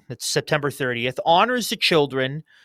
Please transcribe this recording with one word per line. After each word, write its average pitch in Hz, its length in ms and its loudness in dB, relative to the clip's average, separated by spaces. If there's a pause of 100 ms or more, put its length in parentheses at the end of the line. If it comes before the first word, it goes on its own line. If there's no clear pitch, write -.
that's - 180 -10
September 147 440 -2
thirtieth, 123 560 -4
"honors 208 420 4
the - 80 -4
children 139 640 0 (220)